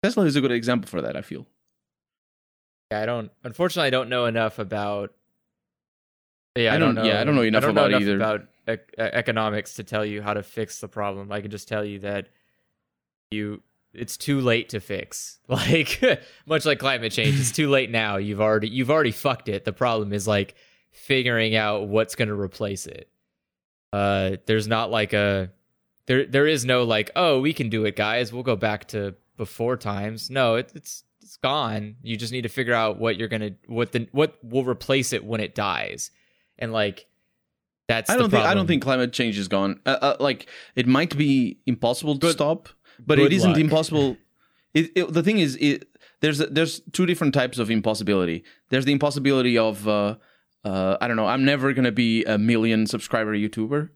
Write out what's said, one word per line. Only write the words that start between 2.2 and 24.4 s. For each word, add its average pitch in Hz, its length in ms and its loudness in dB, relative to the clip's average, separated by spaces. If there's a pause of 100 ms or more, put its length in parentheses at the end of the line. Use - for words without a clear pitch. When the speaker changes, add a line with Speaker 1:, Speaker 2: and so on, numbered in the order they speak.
Speaker 2:
Yeah, 107 100 -4
I 110 60 -2
don't, 117 240 -6 (120)
unfortunately, 165 440 -2
I 131 40 2
don't 127 200 0
know 123 160 0
enough 113 320 0
about, 104 540 -4 (1400)
yeah, 113 160 2
Speaker 1:
I - 40 2
Speaker 2:
I - 20 2
don't - 160 4
Speaker 1:
don't, 110 100 -2
Speaker 2:
know. 110 60 4
Speaker 1:
yeah, 101 100 2
I 117 40 0
don't 147 100 2
know 131 80 4
enough 110 220 4
Speaker 2:
I - 20 2
don't 107 80 2
know 101 120 4
Speaker 1:
about 101 40 4
it 113 60 2
Speaker 2:
enough 117 60 2
Speaker 1:
either. 101 140 0
Speaker 2:
about 107 240 0 (260)
ec-, - 320 -8
e-, 113 40 -2
economics 110 720 -2
to 107 100 -12
tell 107 200 -2
you 104 180 -6
how 104 120 -2
to 104 80 -4
fix - 380 -10
the 104 80 -14
problem. 101 440 -8
I 104 80 -4
can 101 100 -12
just 101 180 -14
tell 107 160 -4
you 101 160 -10
that 101 280 -6 (1000)
you, 104 320 -8 (300)
it's - 240 -12
too 143 240 -2
late 120 300 0
to 107 100 -6
fix. - 640 -12
<laughs> - 40 -20
Like, - 520 0 (460)
much 156 200 0
like 147 120 2
climate 123 340 -2
change, 139 280 2
it's 123 120 0
too 151 180 0
late 131 200 2
now. 110 260 0
You've 101 240 -2
already, 110 280 2
you've 123 220 -2
already 147 220 2
fucked - 360 -4
it. 101 160 -6
The 107 80 -4
problem 110 400 -2
is, 101 160 -4
like, 101 260 0 (380)
figuring 117 640 0
out 104 320 0
what's 110 260 0
gonna 107 240 -2
replace 101 480 -6
it. - 220 -18 (840)
Uh, 98 440 0 (100)